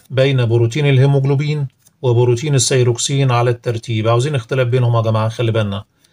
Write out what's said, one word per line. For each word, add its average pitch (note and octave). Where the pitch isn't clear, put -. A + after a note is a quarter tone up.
بين C3
بروتين A#2
الهيموجلوبين C#3
وبروتين B2
السيروكسين C3
على A#2+
الترتيب؟ A2+
عاوزين B2
اختلاف C3
بينهم A#2+
يا A2+
جماعة، A2
خلي A2+
بالنا. G#2